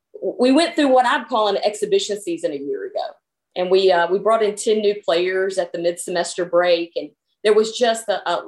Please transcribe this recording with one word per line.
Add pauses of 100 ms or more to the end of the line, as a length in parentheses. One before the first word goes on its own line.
(400)
we
went
through
what
I'd
call
an
exhibition
season
a
year
ago. (500)
And
we,
uh,
we
brought
in
ten
new
players
at
the
mid-semester
break,
and (340)
there
was
just
a,
a